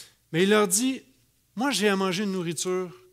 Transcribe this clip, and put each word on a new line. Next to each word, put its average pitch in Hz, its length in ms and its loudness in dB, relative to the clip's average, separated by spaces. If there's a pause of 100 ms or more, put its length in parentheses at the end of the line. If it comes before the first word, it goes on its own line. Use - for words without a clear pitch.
(320)
Mais 170 120 2
il 196 60 4
leur 214 180 4
dit, « 240 340 -2 (540)
Moi, 262 160 -2
j'ai 202 160 2
à 196 80 2
manger 190 260 0
une 202 80 -4
nourriture 185 640 -4 (180)